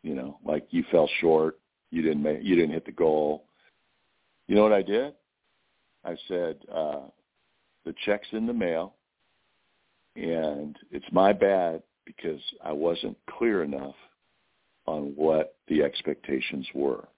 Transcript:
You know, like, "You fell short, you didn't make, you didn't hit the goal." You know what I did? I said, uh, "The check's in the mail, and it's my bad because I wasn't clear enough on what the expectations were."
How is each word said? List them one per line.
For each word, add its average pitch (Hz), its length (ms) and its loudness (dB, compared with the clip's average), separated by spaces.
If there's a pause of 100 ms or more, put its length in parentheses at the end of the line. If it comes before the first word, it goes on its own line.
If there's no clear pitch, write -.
You 78 100 -8
know, 67 320 -10
like, 76 240 -2
"You 82 220 0
fell 78 180 6 (100)
short, 80 400 4 (300)
you 82 140 -2
didn't 76 200 0
make, 76 200 0
you 92 120 2
didn't 80 180 4
hit 80 120 -6
the - 60 -12
goal." 76 540 0 (1000)
You 98 80 0
know 104 80 8
what 107 80 6
I 98 120 4
did? 117 300 -2 (880)
I 85 120 -10 (120)
said, 87 300 -4 (140)
uh, 76 280 -4 (840)
"The 80 120 -10 (100)
check's 104 260 -2
in 110 140 -4
the 120 80 -2
mail, 90 400 -2 (1200)
and 78 600 -4 (140)
it's - 200 -10
my 98 220 6
bad 90 480 2 (240)
because 78 340 -8 (240)
I 78 80 -8
wasn't 80 540 -2
clear 107 380 0
enough 69 320 -8 (880)
on 73 300 -6
what 78 400 2 (120)
the 76 140 2
expectations 71 960 -4
were." 69 320 -2 (100)